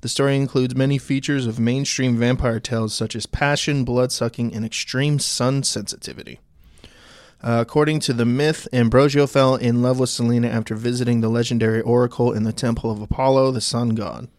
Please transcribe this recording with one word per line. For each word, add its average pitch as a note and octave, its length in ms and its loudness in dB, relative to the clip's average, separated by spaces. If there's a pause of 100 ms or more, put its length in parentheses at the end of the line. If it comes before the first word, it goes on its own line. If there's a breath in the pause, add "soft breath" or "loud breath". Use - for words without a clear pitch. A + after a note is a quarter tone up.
The A#2+ 80 -8
story C#3 280 2
includes C3 380 0
many C3+ 240 2
features C3+ 480 -2
of A2+ 140 -2
mainstream B2+ 560 0
vampire A#2+ 440 0
tales A2+ 340 -4
such - 200 -6
as A2 120 -8
passion, C#3+ 580 0
blood-sucking, A#2+ 720 -2
and A2 100 -4
extreme C#3 540 -2
sun C3 440 0
sensitivity. - 760 -8 (1000 loud breath)
Uh, A#2 180 0
according D3+ 400 2
to C#3 120 -2
the A#2 140 2
myth, C#3+ 460 0
Ambrogio C3+ 540 4
fell C3+ 300 4
in A#2+ 260 0
love B2+ 160 2
with B2 120 0
Selina A#2+ 380 0
after A2+ 260 -4
visiting A#2+ 460 0
the A2+ 100 0
legendary A2+ 500 0
oracle A#2+ 520 2
in G#2+ 120 -2
the A2 80 -2
temple A#2 380 -4
of G#2 100 -6
Apollo, C3+ 520 2
the B2 100 -4
sun A#2+ 280 -2
god. A2 380 -6 (100)